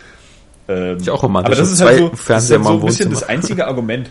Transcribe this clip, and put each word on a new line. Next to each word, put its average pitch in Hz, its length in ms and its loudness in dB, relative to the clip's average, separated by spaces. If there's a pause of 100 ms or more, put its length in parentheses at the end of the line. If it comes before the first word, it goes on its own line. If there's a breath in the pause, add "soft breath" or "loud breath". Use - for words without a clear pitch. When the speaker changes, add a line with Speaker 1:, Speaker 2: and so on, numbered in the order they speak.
(680 soft breath)
Speaker 1:
Ähm, 90 300 -4
Speaker 2:
Ist 90 80 -8
ja - 80 -2
auch 143 80 -4
romantisch, 95 300 0
Speaker 1:
aber 143 100 2
das 185 80 2
Speaker 2:
so 190 60 -2
Speaker 1:
ist 170 120 2
halt 127 100 6
Speaker 2:
zwei 175 40 4
Speaker 1:
so, 170 80 2
das - 100 -10
ist - 60 -16
Speaker 2:
Fernseher 113 320 2
Speaker 1:
halt 107 60 0
Speaker 2:
mal 107 80 2
Speaker 1:
so 107 60 4
Speaker 2:
im 104 40 -2
Speaker 1:
ein 107 60 -2
bisschen 113 240 0
das 117 100 -2
Speaker 2:
Wohnzimmer. 117 160 -4
Speaker 1:
einzige 180 300 -4
Argument, 123 440 -6